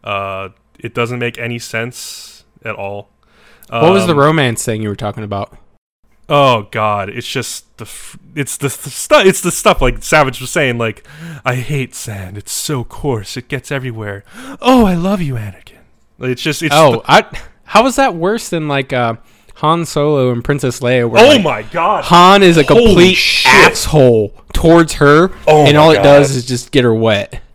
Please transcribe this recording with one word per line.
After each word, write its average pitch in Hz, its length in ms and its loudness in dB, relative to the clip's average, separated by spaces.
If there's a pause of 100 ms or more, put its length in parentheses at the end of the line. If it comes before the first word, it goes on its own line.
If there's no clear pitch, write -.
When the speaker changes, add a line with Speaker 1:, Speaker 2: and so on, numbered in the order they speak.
Speaker 1:
Uh, 98 460 -8 (280)
it 117 140 -14
doesn't 120 260 -6
make 120 200 -8
any 120 200 -8
sense - 840 -12 (180)
at 110 140 -10
all. 101 320 -12 (600)
Speaker 2:
What 151 240 2
was 190 120 0
the 175 60 0
Speaker 1:
Um, 147 60 0
Speaker 2:
romance 139 460 2
thing 110 180 -4
you 107 80 -4
were 98 60 -6
talking 107 280 -8
about? 101 320 -10 (720)
Speaker 1:
Oh 131 420 0
God, 104 380 -4
it's 120 180 -12
just - 520 -10
the 113 80 -16
f-, - 320 -20 (160)
it's 139 240 -8
the, 139 100 -6
the - 220 -10
stu-, - 360 0
it's 190 140 2
the 175 100 -4
stuff - 300 -2
like 123 220 -2
Savage 143 400 0
was 127 80 -14
saying, 131 260 -2
like, 113 300 -6 (400)
"I 127 80 -2
hate 127 400 -6
sand. 95 420 -14
It's - 160 -14
so 131 320 -6
coarse. 120 540 -8
It - 100 -16
gets 139 240 -10
everywhere. 110 520 -10 (360)
Oh, 247 240 2
I 190 100 0
love 180 280 -4
you, 139 140 -6
Anakin." 104 400 -14 (440)
It's 127 220 -6
just, 151 200 -6
it's 147 120 -2
Speaker 2:
Oh, 147 220 4
Speaker 1:
the 107 140 -6
Speaker 2:
I, 202 320 2 (200)
how 220 220 0
was 262 100 -2
that 262 220 0
worse 196 320 -4
than, 160 180 -6
like, 139 260 -4
uh, 120 220 -2 (420)
Han 160 300 0
Solo 143 460 0
and 117 120 -4
Princess 139 360 -4
Leia? 123 280 0
Where, 202 160 4
Speaker 1:
Oh 277 40 6
Speaker 2:
like, 254 160 4
Speaker 1:
my 113 180 -4
God. 170 440 -2
Speaker 2:
Han 185 360 6
is 175 160 6
a 143 60 4
Speaker 1:
Holy 226 220 4
Speaker 2:
complete 185 280 6
Speaker 1:
shit. - 380 0
Speaker 2:
asshole 131 840 2 (180)
towards 165 420 4
her, 151 360 4 (160)
Speaker 1:
Oh 151 180 6
Speaker 2:
and 147 120 4
Speaker 1:
my 151 60 6
Speaker 2:
all 160 100 6
it 151 40 4
Speaker 1:
God. - 60 2
Speaker 2:
does 143 320 6
is 123 100 -4
just 123 280 -8
get 135 100 2
her 117 120 2
wet. 110 460 -2 (140)